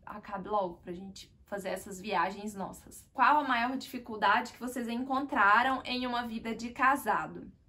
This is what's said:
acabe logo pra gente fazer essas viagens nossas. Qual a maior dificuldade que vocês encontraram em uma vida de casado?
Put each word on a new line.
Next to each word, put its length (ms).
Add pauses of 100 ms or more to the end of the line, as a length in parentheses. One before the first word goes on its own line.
acabe 420
logo 280
pra 180
gente 360 (140)
fazer 240
essas 320
viagens 540
nossas. 580
Qual 280
a 60
maior 300
dificuldade 800
que 60
vocês 280
encontraram 960
em 220
uma 200
vida 280
de 160
casado? 800 (160)